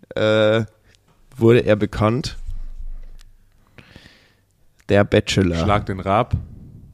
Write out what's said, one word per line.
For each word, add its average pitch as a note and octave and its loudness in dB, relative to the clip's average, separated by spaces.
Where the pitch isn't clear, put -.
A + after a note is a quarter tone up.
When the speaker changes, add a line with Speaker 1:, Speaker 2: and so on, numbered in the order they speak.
Speaker 1:
äh, G#2+ 2
wurde A#2 6
er G#2 4
bekannt? G#2+ -2
Der G2+ 4
Bachelor. F#2+ 2
Speaker 2:
Schlag G#2 0
den F#2+ -8
Raab. G2 0